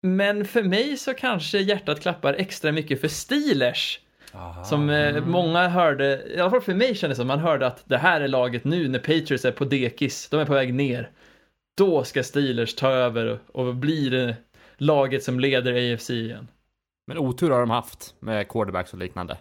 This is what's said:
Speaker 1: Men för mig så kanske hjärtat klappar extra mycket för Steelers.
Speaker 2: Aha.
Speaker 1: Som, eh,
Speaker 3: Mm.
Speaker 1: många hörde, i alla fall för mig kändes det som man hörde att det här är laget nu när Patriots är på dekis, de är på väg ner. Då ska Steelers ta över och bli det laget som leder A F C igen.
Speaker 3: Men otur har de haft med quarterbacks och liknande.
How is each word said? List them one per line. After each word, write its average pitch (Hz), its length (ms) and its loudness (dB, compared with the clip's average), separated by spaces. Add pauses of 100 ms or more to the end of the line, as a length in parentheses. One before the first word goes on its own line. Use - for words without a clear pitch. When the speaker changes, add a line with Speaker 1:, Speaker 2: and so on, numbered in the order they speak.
Speaker 1:
Men 202 420 2
för 220 180 0
mig 226 340 0
så 269 160 -4
kanske 214 460 -2
hjärtat 196 420 0
klappar 143 320 0
extra - 380 -2
mycket 151 300 -2
för 156 60 -2
Steelers. 156 920 0 (340)
Speaker 2:
Aha. 87 300 -14
Speaker 1:
Som, 147 260 0
eh, 147 200 2
Speaker 3:
Mm. 147 220 -2
Speaker 1:
många 175 360 2
hörde, 143 680 2
i 175 40 -4
alla 180 100 4
fall 247 120 4
för 196 120 -2
mig 226 220 2
kändes 147 220 -2
det 120 40 -2
som 123 60 0
man 139 120 0
hörde 151 280 2
att - 180 -4
det 131 120 2
här 160 240 4
är 139 60 0
laget 127 360 0
nu 160 240 0
när 127 120 0
Patriots 151 460 0
är 123 60 4
på 139 140 -2
dekis, 127 640 -2
de 151 100 0
är 151 60 0
på 143 80 0
väg 131 200 2
ner. 123 380 -2 (640)
Då 175 260 4
ska - 200 -4
Steelers 123 520 -2
ta 135 140 2
över 117 580 0
och 123 280 -4
bli 143 340 0
det 123 260 0 (420)
laget 139 460 2
som 127 160 -2
leder 127 340 2
A 123 200 0
F 117 80 -6
C - 120 -6
igen. 117 340 -6 (600)
Speaker 3:
Men 135 100 -8
otur 139 320 0
har 127 100 4
de 120 100 2
haft - 500 -6
med 107 280 -4
quarterbacks 95 460 -4
och 90 60 -14
liknande. 90 420 -8